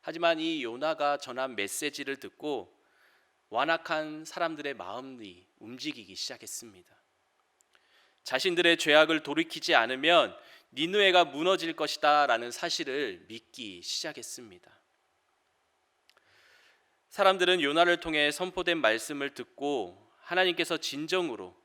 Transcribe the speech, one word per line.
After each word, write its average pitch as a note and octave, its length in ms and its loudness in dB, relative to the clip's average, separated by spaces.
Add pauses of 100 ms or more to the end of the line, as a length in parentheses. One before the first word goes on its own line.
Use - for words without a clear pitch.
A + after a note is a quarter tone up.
하지만 E3 380 2
이 D#3+ 240 -2
요나가 C#3+ 540 -2
전한 B2+ 380 -6
메시지를 C#3 640 -4
듣고 A#2+ 580 -8 (720)
완악한 D#3 760 -2
사람들의 D3+ 480 -6
마음이 G#2 720 -12 (140)
움직이기 A#2+ 560 -12
시작했습니다. A2 840 -14 (1300)
자신들의 E3+ 500 4
죄악을 D#3 460 6
돌이키지 D#3+ 500 -2
않으면 C3 600 4 (380)
니느웨가 F3+ 500 4
무너질 D#3+ 540 0
것이다라는 C#3 760 2
사실을 C3+ 760 -4
믿기 G#2+ 520 -16
시작했습니다. A#2 880 -10 (2500)
사람들은 F#3 540 4
요나를 E3+ 400 4
통해 D3+ 300 2
선포된 F3 480 -2
말씀을 C#3 540 0
듣고 A#2+ 880 -6
하나님께서 F3 560 0
진정으로 D3 880 -4